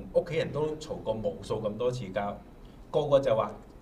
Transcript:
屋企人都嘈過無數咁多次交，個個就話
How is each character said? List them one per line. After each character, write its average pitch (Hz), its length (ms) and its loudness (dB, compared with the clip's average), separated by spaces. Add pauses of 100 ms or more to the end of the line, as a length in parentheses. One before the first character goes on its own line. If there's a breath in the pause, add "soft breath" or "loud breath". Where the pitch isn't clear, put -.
(140)
屋 175 140 6
企 151 100 -4
人 135 140 0
都 151 240 -2
嘈 95 260 -8
過 113 120 -2
無 104 280 -2
數 107 200 -4
咁 104 160 -2
多 123 120 0
次 123 200 -4
交， 101 280 -2 (540 loud breath)
個 151 160 2
個 139 120 8
就 113 160 4
話 104 160 2 (300)